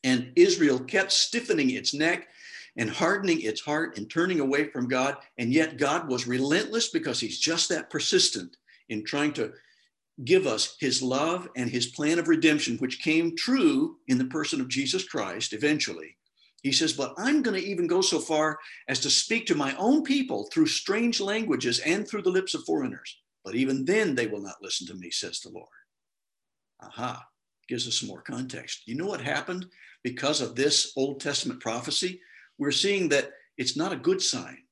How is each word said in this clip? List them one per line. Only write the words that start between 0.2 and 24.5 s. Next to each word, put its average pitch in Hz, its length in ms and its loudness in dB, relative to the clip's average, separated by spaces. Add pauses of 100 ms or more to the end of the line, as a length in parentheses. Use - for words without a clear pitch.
Israel 160 460 6
kept 190 320 0
stiffening 180 580 2
its 120 240 -4
neck 170 340 0 (480)
and 113 140 -2
hardening 175 520 0
its 110 180 -2
heart 156 380 -4
and - 120 -10
turning 175 300 0
away 139 280 2
from 123 200 -4
God. 135 300 0 (200)
And 120 140 0
yet 156 260 2
God 151 300 0
was 120 180 -2
relentless, 170 640 0
because 156 320 -2
he's 107 180 -6
just - 300 0
that 165 200 -2
persistent - 680 0 (320)
in 107 160 -6
trying 147 300 0
to 110 200 -4 (720)
give 170 240 4
us - 320 -2
his 131 200 0
love 156 540 -2
and 123 160 -2
his 120 160 -2
plan 156 320 0
of 156 80 0
redemption, 151 520 4
which 127 220 -4
came 165 360 2
true 165 720 2
in 127 100 4
the 131 60 2
person 147 360 -2
of 127 60 -2
Jesus 135 380 -2
Christ 101 480 -6
eventually. 107 640 -2 (440)
He 135 120 0
says, 156 200 4
"But 135 240 -4
I'm 262 260 2
gonna 202 160 0
even 175 280 -2
go 175 140 2
so 175 180 2
far 156 400 0 (300)
as 131 120 -2
to 139 100 -2
speak - 360 2
to 175 80 2
my 135 220 0
own 240 260 4
people 262 480 -2
through 160 160 4
strange 226 540 0
languages 160 580 0
and 196 280 0
through 202 160 -4
the 180 100 4
lips 185 200 0
of 151 120 -6
foreigners. 147 520 -4 (280)
But 95 100 -8
even 135 300 0
then, 180 320 2
they 117 100 0
will 107 140 -6
not 98 200 -14